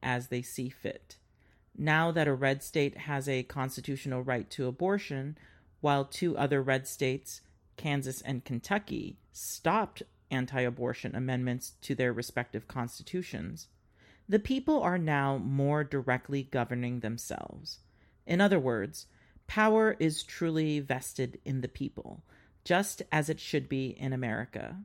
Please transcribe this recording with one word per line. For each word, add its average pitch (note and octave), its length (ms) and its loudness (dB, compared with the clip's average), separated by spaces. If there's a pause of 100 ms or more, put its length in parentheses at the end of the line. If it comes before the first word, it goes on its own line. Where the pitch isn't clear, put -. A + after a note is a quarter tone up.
as B2 280 -2
they B2 120 -2
see B2+ 280 -6
fit. - 480 -10 (600)
Now D#3 340 4
that D#3 180 4
a C#3 40 4
red C3+ 300 2
state C#3+ 360 0
has C#3 280 -2
a C3 160 2
constitutional C3 800 -4
right B2 300 -2
to C3 160 -2
abortion, D3+ 720 -2 (440)
while C#3+ 240 4
two - 320 0
other C#3 240 4
red C3+ 260 2
states, - 540 -2 (340)
Kansas C3+ 460 -2
and B2+ 240 -6
Kentucky, - 720 -4 (160)
stopped - 680 -2 (280)
anti-abortion B2 800 -2
amendments B2+ 680 -2
to - 120 -4
their B2+ 200 2
respective A#2 560 -4
constitutions, - 1000 -6 (600)
the G#3 100 4
people C4+ 420 2
are F3+ 200 2
now C#3 400 2
more C#3 440 2
directly C3+ 600 0
governing B2 560 -2
themselves. - 800 -8 (480)
In F3 120 4
other G3 200 6
words, B2 480 0 (400)
power A3 500 6
is D#3+ 240 2
truly D#3 580 0
vested C3 640 -4
in C3 160 -2
the B2+ 60 -4
people, - 540 -8 (420)
just F#3+ 380 2 (100)
as D3+ 160 2
it D#3 120 -2
should C3+ 280 -2
be C3 200 -2
in C3 260 -4
America. B2 720 -4